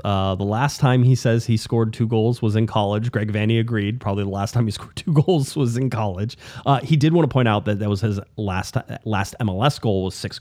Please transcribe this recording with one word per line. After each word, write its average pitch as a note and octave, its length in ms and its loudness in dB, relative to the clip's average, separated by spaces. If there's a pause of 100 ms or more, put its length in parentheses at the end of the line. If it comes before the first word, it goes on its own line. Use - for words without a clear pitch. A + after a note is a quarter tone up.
Uh, F#2+ 300 2
the G2 80 -4
last A#2 360 -2
time B2+ 220 4
he B2+ 120 6
says A#2 300 2
he A2+ 140 2
scored A2+ 340 0
two A2+ 160 -2
goals A2+ 320 0
was A2 160 0
in A2 100 2
college. G#2+ 460 0
Greg G#2+ 180 -2
Vanney G#2+ 300 2
agreed. A2+ 400 -2
Probably G2+ 240 -2
the G2 60 -4
last G2 240 -4
time A#2+ 100 2
he G#2+ 60 -2
<laughs> - 0 -
scored - 260 -12
two - 160 -4
goals D3 420 2
was A#2+ 220 0
in C3 140 -2
college. G#2+ 480 -4 (260)
Uh, C3+ 160 2
he D3+ 160 2
did D3+ 160 4
wanna E3 160 4
point B2 200 2
out G#2 180 0
that G#2 120 0
that G#2 120 -2
was G2 100 -2
his G#2 180 0 (200)
last, F#2+ 400 -4 (260)
last G2+ 340 -2
M G#2+ 120 0
L F#2 120 -2
S D3 160 0
goal F#2+ 260 0
was F#2 100 -6
six - 260 -10